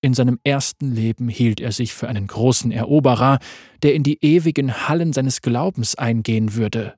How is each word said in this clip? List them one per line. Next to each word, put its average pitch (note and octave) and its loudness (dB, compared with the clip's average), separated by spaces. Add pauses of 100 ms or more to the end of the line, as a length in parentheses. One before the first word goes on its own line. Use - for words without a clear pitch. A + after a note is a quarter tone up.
In C3+ 2
seinem B2 2
ersten C#3 -2
Leben A2+ -2
hielt A2+ 0
er A#2 -4
sich A#2 -4
für - -8
einen G2+ -6
großen A#2+ 0
Eroberer, C3 2 (420)
der D3 4
in D3+ 0
die D3 0
ewigen D3+ 2
Hallen E3 0
seines C3 -2
Glaubens B2+ -2
eingehen A2 0
würde. G#2+ -4